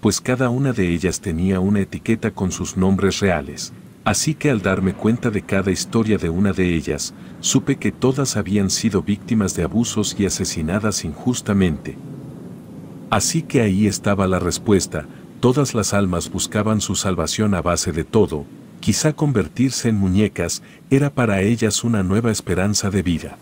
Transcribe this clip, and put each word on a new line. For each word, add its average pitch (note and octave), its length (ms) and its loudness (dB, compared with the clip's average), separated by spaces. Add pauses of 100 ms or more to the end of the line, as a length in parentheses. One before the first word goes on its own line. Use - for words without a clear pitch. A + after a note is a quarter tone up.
pues G#2 180 2
cada B2+ 300 0
una C3 240 0
de F#2 180 2
ellas E2+ 300 -2
tenía F#2 360 0
una G2+ 220 2
etiqueta A2 520 -2
con F#2 200 -2
sus - 240 -6
nombres F#2 440 2
reales, D2+ 520 -2 (320)
así B2+ 300 0
que C#3+ 160 0
al A2+ 100 2
darme F#2 320 0
cuenta A#2 380 0
de G#2 100 -2
cada G2 300 0
historia G#2+ 480 0
de F2+ 100 -2
una F#2+ 240 2
de F2+ 220 2
ellas, D2+ 400 -4 (260)
supe C3+ 360 2
que G#2 160 -2
todas C3 440 0
habían G2 320 0
sido F#2+ 340 0
víctimas G2+ 540 0
de F2 60 0
abusos G#2+ 560 0
y G2 80 2
asesinadas F#2 760 -2
injustamente. F#2 920 -2 (1120)
Así A2 320 0
que C#3 220 0
ahí G#2 240 4
estaba G2 400 0
la F#2 120 2
respuesta, F2 680 0 (340)
todas B2+ 340 2
las G#2 200 0
almas F2+ 360 0
buscaban G#2 520 0
su G2 120 -4
salvación F#2+ 600 0
a E2+ 80 0
base E2+ 300 0
de D#2 120 -2
todo, D#2+ 400 2 (360)
quizá D3 320 2
convertirse B2 760 0
en A2 80 2
muñecas F#2+ 680 0 (280)
era C#3+ 200 4
para G#2+ 320 2
ellas A2 400 2
una A2+ 200 2
nueva G#2 280 2
esperanza G2 600 0
de F#2+ 120 2
vida. E2 400 -2